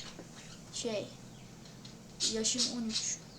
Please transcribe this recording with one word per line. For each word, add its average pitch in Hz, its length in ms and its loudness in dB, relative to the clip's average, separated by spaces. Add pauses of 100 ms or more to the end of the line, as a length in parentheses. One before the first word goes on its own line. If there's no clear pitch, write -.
(720)
şey, 214 340 2 (1300)
yaşım 226 440 6
on 226 120 2
üç. - 280 2 (220)